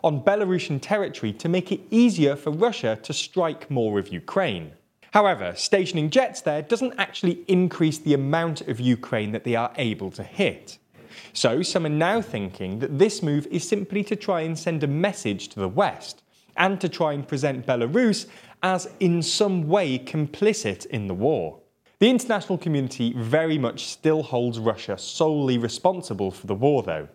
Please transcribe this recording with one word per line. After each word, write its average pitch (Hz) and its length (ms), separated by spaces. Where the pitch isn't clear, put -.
on 147 200
Belarusian 185 580
territory 175 520
to - 160
make 180 220
it 190 100
easier 185 440
for 147 140
Russia 151 540
to 151 100
strike - 560
more 110 300
of 90 120
Ukraine. 90 600
However, 196 440
stationing 165 540
jets 254 320
there 156 220
doesn't 233 340
actually 180 500
increase 175 520
the 147 160
amount 151 460
of - 180
Ukraine 120 540
that 110 100
they 120 120
are 117 200
able 107 340
to 101 140
hit. - 560
So 156 280
some 175 240
are 156 40
now 165 300
thinking 98 600
that 135 180
this 202 240
move 147 300
is 175 120
simply 202 420
to 208 100
try 185 260
and 160 160
send 160 260
a 147 40
message 147 600
to - 100
the 95 100
West, - 540
and 190 240
to 180 80
try 156 240
and 143 140
present 135 400
Belarus 147 580
as 185 260
in 170 220
some 180 460
way 156 320
complicit 151 880
in 104 200
the 92 60
war. 98 460
The 220 100
international 220 480
community 131 580
very 151 440
much 120 260
still 156 380
holds 120 340
Russia 110 400
solely 147 640
responsible 113 720
for - 160
the 101 80
war, 135 260
though. 80 340